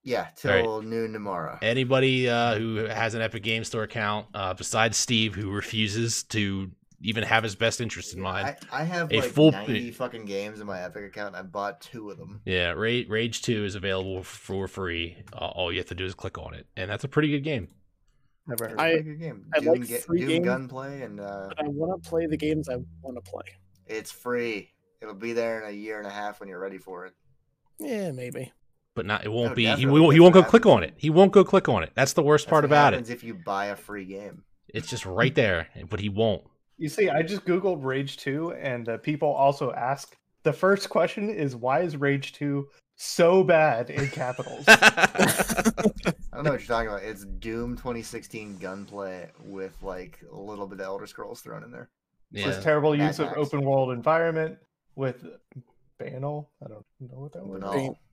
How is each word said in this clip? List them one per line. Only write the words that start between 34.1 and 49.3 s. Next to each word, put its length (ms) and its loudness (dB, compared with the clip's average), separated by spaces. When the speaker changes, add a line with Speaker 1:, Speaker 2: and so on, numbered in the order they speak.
Speaker 2:
It's 220 -8
just 160 -8
right 280 2
there, 340 2
but 120 -6
he 80 -2
won't. 340 0
Speaker 3:
You 100 -6
see, 200 2
I 140 2
just 220 -4
Googled 400 0
Rage 320 -4
two, 380 -4
and, 340 -6
uh, 100 -4
people 300 -2
also 440 2
ask, 440 -6
the 100 2
first 380 2
question 400 0
is, 240 -4
"Why 260 0
is 160 -2
Rage 360 0
two 360 -4
so 480 4
bad?" 440 4
in 220 -4
capitals? 540 -8
Speaker 2:
<laughs> 40 6
Speaker 1:
I 920 4
don't 100 -8
know 80 2
what 80 -4
you're 80 -16
talking 200 0
about. 140 -8
It's 220 -12
Doom 520 -8
twenty 260 -8
sixteen 560 -12
gunplay 720 -12